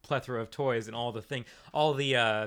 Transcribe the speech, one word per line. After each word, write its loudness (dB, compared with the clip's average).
plethora -4
of -8
toys -2
and -10
all -4
the -8
thing, -8
all 4
the, 2
uh, 4